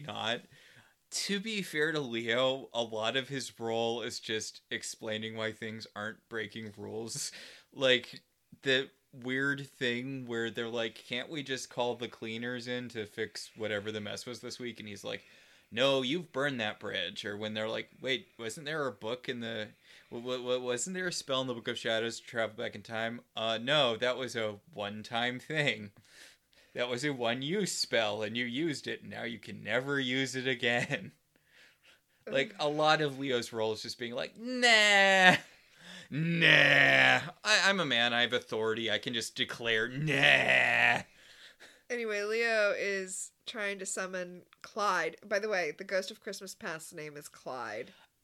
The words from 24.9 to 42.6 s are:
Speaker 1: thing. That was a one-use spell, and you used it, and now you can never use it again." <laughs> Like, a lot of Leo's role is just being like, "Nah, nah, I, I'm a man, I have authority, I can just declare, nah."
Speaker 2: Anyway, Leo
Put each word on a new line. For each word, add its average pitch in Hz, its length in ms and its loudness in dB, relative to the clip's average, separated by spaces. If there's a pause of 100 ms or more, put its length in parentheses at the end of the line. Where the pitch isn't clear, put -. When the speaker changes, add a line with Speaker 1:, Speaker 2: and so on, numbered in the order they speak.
Speaker 1:
thing. 120 520 -2 (800)
That 123 160 -2
was 123 140 -2
a 151 80 2
one-use 135 640 0
spell, 107 460 2
and 107 160 -2
you 123 80 0
used 135 420 -2
it, 113 140 -6
and 107 80 -16
now 107 140 -10
you 117 160 -8
can 107 240 -14
never 131 360 0
use 131 360 0
it 127 120 -2
again." 120 720 0
<laughs> - 40 -20 (1080)
Like, 135 300 0
a 151 80 0
lot 156 340 4
of 139 160 -2
Leo's 127 360 -2
role 110 200 0
is 101 80 -6
just 113 160 -10
being 120 160 -8
like, 139 240 -6
"Nah, 208 1000 6 (720)
nah, 143 1120 8 (240)
I, 208 260 4
I'm 196 100 2
a 165 60 2
man, 120 280 4
I 120 80 4
have 120 120 2
authority, 110 580 0
I 107 60 0
can 123 160 -4
just 113 220 -4
declare, 117 540 0
nah." 127 1120 4 (880)
Speaker 2:
Anyway, 220 340 -4
Leo 220 540 2